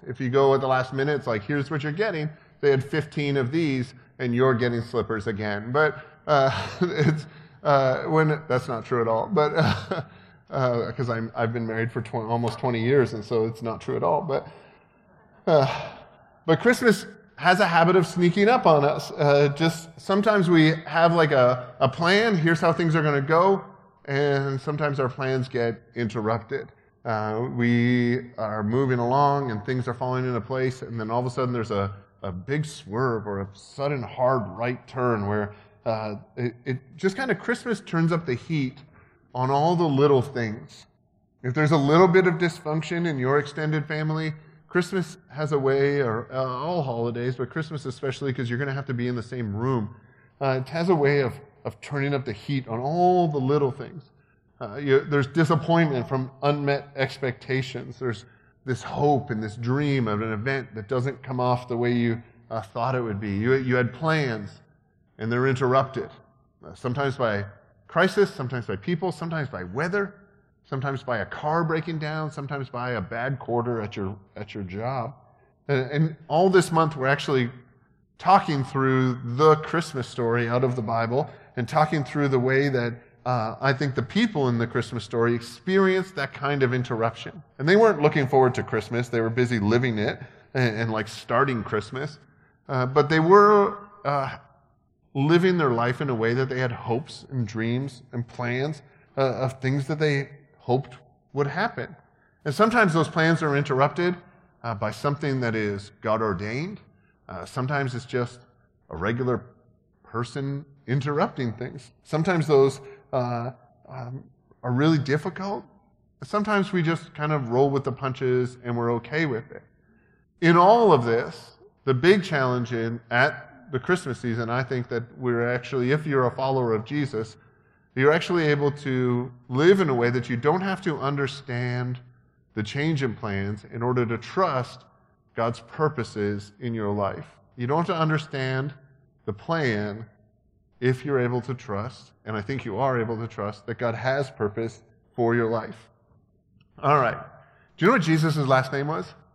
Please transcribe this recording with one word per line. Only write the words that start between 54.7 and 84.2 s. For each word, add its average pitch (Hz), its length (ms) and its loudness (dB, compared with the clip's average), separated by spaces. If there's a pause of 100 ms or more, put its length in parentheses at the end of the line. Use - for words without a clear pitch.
you, 139 260 4
there's 143 260 2
disappointment 160 800 2
from 131 240 -2 (120)
unmet 143 520 0
expectations. 131 1040 -4
There's 120 240 -6 (400)
this 127 180 -4
hope 143 500 0
and 110 120 -4
this 107 140 -8
dream 131 500 0
of 104 140 -2
an 113 100 -4
event 120 440 -6
that 107 120 -12
doesn't 127 340 -4
come 127 200 -6
off 123 260 0
the 120 80 -4
way 120 160 0
you, 117 300 0 (280)
uh, 113 120 -6
thought 120 340 -4
it 127 60 -2
would 107 180 -4
be. 104 120 -4
You, 113 240 2
you 127 200 0
had 123 160 0
plans, 131 720 -4 (560)
and 110 120 -4
they're 123 180 2
interrupted, 131 640 0 (560)
uh, 80 80 -16
sometimes 127 440 -4
by 107 260 0 (460)
crisis, 190 440 2
sometimes 123 340 -8
by 98 100 -4
people, 175 340 -4
sometimes 160 380 -6
by 90 160 -10
weather, 180 480 -4 (500)
sometimes 139 400 -6
by 120 140 -2
a 98 80 -4
car 160 400 -2
breaking 160 340 -4
down, 156 320 -6
sometimes 139 380 -8
by 123 220 -6
a 113 100 -4
bad 123 380 -6
quarter 117 420 -2
at 104 160 -8
your, 101 180 -6 (220)
at 104 160 -14
your 104 100 -10
job. 113 520 -8 (520)
And, 131 240 -2
and 156 240 0 (140)
all 175 200 4
this 175 220 4
month, 160 240 2
we're 131 120 -2
actually 135 420 2 (720)
talking 165 440 2
through 131 560 2 (160)
the 151 220 8
Christmas 156 500 -4
story 117 400 -2
out 123 160 0
of 123 140 0
the 123 40 -4
Bible 117 480 -2 (260)
and 120 120 -4
talking 156 360 2
through 147 240 0
the 131 120 2
way 135 300 2
that, 120 240 -2 (320)
uh, 113 340 -2
I 135 140 2
think 131 220 -2
the 123 80 0
people 165 460 0